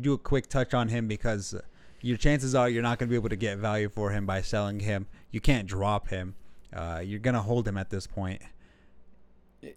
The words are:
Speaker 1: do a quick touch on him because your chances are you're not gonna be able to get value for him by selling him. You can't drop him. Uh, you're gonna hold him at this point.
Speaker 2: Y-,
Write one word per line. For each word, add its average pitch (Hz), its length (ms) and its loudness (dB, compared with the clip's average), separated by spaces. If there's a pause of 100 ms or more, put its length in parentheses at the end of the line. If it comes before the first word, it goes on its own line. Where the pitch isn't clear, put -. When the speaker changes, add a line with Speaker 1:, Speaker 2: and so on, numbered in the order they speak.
Speaker 1:
do 139 120 2
a 127 60 2
quick - 300 2
touch 131 240 0
on 123 140 4
him 113 220 0
because 104 440 -2 (500)
your 120 140 0
chances 135 380 4
are 123 140 6
you're 117 160 2
not 120 160 2
gonna 123 100 0
be 120 60 4
able 110 140 0
to 107 60 -2
get 101 220 -2
value 104 300 0
for 104 220 -2
him 101 140 0
by 95 180 0
selling 104 360 0
him. 101 300 -2 (240)
You 107 80 -4
can't 113 260 6
drop 98 420 0
him. 95 280 -6 (360)
Uh, 85 320 -6
you're 104 140 -6
gonna 120 240 2
hold 113 240 2
him 98 120 -2
at 95 120 -4
this 98 160 -4
point. 95 340 -6 (1200)
Speaker 2:
Y-, - 140 -16